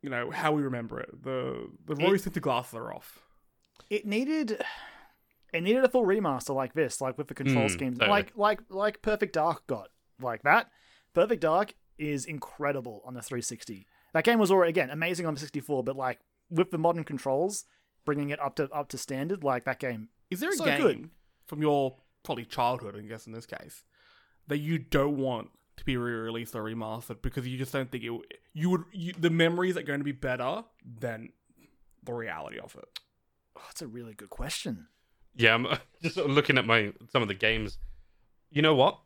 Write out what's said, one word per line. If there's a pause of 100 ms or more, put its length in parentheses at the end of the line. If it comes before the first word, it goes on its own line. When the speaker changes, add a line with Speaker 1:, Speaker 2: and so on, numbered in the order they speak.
Speaker 1:
you
know,
how
we
remember
it."
The, (160)
the
Speaker 2:
It
Speaker 1:
rose
tinted
glasses
are
off. (720)
Speaker 2:
It
needed, (920)
it
needed
a
full
remaster
like
this,
like,
with
the
control
Speaker 3:
Mm,
Speaker 2:
schemes,
Speaker 3:
totally.
Speaker 2:
like,
like,
like
Perfect
Dark
got (300)
like
that. (440)
Perfect
Dark (240)
is
incredible
on
the
three
sixty. (280)
That
game
was
already,
again,
amazing
on
the
sixty-four,
but,
like, (300)
with
the
modern
controls, (400)
bringing
it
up
to,
up
to
standard,
like,
that
game (220)
Speaker 1:
Is
there
a
Speaker 2:
so
Speaker 1:
game
Speaker 2:
good. (360)
Speaker 1:
from
your (260)
probably
childhood,
I
guess
in
this
case, (640)
that
you
don't
want (260)
to
be
re-released
or
remastered
because
you
just
don't
think
it, (420)
you
would,
you,
the
memories
are
going
to
be
better (200)
than (760)
the
reality
of
it? (560)
Speaker 2:
Oh,
that's
a
really
good
question. (480)
Speaker 3:
Yeah,
I'm (180)
<laughs>
just
sort
of
looking
at
my, (180)
some
of
the
games. (720)
You
know
what?